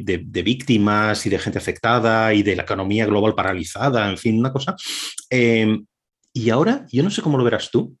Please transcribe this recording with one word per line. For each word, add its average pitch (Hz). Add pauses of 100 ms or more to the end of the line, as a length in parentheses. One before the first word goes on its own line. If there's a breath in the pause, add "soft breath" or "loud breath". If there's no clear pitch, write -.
de, 90
de 90
víctimas 107
y 104
de 95
gente 101
afectada 113
y 104
de 98
la -
economía 101
global 104
paralizada, 98
en 92
fin, 113
una 131
cosa. 135 (540 loud breath)
Eh, 113 (520)
y 113
ahora, 190
yo 127
no 196
sé 214
cómo 147
lo 123
verás 113
tú, -